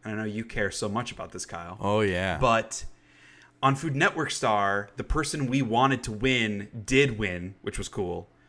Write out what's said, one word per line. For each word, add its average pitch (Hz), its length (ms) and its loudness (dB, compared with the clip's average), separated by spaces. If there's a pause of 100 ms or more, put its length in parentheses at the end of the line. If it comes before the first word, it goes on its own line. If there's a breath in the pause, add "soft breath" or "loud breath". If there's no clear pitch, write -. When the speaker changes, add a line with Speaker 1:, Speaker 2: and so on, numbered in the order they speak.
Speaker 1:
And 110 100 -8
I 107 100 -4
know 107 60 -4
you 107 160 -6
care 104 260 -2
so - 180 -6
much 113 220 -4
about 87 200 -12
this, 92 140 -10
Kyle. 87 340 -12
Speaker 2:
Oh, 104 220 2
yeah. 92 360 0
Speaker 1:
But 113 460 2 (800 soft breath)
on 135 120 6
Food 147 200 -4
Network 160 360 0
Star, 101 680 2
the 127 80 -6
person 147 420 -2
we 135 140 2
wanted 123 420 4
to 120 80 -6
win 107 560 0 (180)
did 131 320 4
win, 92 440 -4
which - 160 -8
was 101 100 -6
cool. 87 420 -6 (200 soft breath)